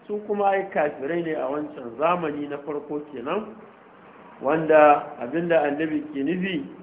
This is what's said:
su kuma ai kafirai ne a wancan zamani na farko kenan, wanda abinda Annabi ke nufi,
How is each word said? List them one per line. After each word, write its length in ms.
su 260
kuma 220
ai 200
kafirai 540
ne 100
a 160
wancan 480
zamani 500
na 120
farko 480
kenan, 480
wanda 640
abinda 420
Annabi 420
ke 80
nufi, 420